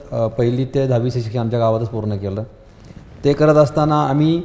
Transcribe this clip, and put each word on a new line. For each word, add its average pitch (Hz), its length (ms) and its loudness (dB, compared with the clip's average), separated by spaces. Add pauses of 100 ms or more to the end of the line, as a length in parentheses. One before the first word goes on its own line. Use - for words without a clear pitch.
(120)
अ, 117 160 0
पहिली 123 380 0
ते 135 220 0
दहावीचं 123 320 0
शिक्षण 113 200 -4
आमच्या 117 200 -2
गावातच 113 300 0
पूर्ण 107 280 -4
केलं. 98 260 -6 (800)
ते 143 100 4
करत 151 220 4
असताना 151 520 2
आम्ही 156 380 2